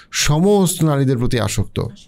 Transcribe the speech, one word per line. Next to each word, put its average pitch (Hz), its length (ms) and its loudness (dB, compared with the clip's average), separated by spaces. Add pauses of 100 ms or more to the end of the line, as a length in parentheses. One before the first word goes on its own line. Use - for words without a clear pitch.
(120)
সমস্ত 180 720 2
নারীদের 139 340 2
প্রতি 123 220 0
আসক্ত, 101 400 -4 (280)